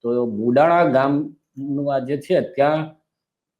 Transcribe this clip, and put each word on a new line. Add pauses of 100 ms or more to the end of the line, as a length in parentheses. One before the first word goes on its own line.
તો
બુડાણા
ગામનું
આ
જે
છે
ત્યાં (640)